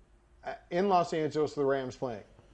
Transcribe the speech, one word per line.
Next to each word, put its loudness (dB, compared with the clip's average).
uh, -6
in 2
Los 4
Angeles, 0
the -2
Rams 0
playing? -8